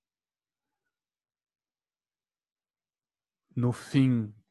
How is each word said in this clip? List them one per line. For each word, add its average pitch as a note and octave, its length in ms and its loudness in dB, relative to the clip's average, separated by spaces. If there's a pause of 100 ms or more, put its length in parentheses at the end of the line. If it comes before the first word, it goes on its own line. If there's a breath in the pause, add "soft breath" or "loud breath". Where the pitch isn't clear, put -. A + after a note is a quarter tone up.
(3500)
no B2 180 0
fim A#2+ 600 0 (180)